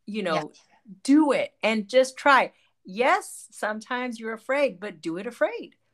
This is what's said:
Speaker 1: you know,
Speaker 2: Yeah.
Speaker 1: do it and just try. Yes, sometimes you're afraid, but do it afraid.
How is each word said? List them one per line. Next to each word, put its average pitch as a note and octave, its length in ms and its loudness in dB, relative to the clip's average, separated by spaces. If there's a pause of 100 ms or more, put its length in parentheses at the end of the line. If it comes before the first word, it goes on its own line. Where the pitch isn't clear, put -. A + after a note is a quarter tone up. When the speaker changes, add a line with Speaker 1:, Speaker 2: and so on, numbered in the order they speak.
Speaker 1:
you G#3+ 160 -6
know, E3+ 120 0
Speaker 2:
Yeah. - 580 -8 (100)
Speaker 1:
do C#4+ 300 6
it D3+ 300 -2
and G#3+ 260 0
just B3+ 280 2
try. C4 360 4 (320)
Yes, C4 640 -2
sometimes A3+ 680 -6
you're A3+ 140 -10
afraid, A#3+ 480 -2
but F#3+ 220 -14
do E3 160 -6
it G3+ 80 -8
afraid. D#4+ 480 -6 (200)